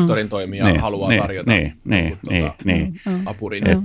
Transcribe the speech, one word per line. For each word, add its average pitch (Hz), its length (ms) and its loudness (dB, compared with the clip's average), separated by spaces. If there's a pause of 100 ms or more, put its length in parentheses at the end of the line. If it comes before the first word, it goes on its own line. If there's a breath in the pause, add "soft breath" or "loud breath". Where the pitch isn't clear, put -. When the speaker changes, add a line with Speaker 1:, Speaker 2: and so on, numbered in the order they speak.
Speaker 1:
sektorin 110 240 2
Speaker 2:
Mm. 104 40 -8
Speaker 1:
toimija 98 360 -2
Speaker 3:
Niin, 87 140 4
Speaker 1:
haluaa 101 300 -2
Speaker 3:
niin, 110 120 4
Speaker 1:
tarjota 98 300 -2
Speaker 3:
niin, 80 220 2 (120)
niin, 98 180 2 (360)
Speaker 1:
jonkun, 76 260 -2
Speaker 3:
niin. 95 280 2 (100)
Speaker 1:
tota, 185 140 -2
Speaker 2:
Mm. 185 100 -4
Speaker 1:
apurinnan. 107 440 -2
Speaker 3:
Et, 185 140 2